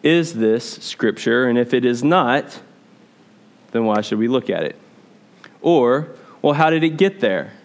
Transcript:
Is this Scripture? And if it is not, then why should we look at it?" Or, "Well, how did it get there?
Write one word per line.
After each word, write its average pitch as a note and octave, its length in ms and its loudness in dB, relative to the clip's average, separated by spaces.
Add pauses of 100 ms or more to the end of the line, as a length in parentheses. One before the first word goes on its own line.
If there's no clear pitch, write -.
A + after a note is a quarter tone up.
Is E3 320 2
this A2 360 0
Scripture? - 760 -2
And A#2+ 100 0
if A#2+ 160 0
it B2 140 0
is A#2+ 180 -2
not, C#3+ 560 0 (1120)
then A2+ 140 0
why G#2+ 160 2
should G#2+ 160 -4
we A2+ 100 0
look B2+ 220 -2
at E2 140 -4
it?" - 120 -8 (880)
Or, C#3+ 460 2 (340)
"Well, D3 100 2
how D#3+ 160 2
did D#3+ 160 0
it D#3+ 140 -2
get G3 220 0
there? F#2 340 -2 (100)